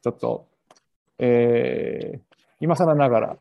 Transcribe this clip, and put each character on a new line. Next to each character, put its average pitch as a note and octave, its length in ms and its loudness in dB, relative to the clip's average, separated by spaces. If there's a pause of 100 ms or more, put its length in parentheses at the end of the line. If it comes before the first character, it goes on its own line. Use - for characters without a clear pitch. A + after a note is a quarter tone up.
ち - 40 -4
ょ A#2 40 -4
っ - 80 -14
と、 - 260 -6 (720)
え A#2+ 1000 0
ー、 - 20 -16 (400)
今 D#3+ 160 0
更 D#3+ 180 2
な C#3+ 160 4
が A#2 100 4
ら - 220 -6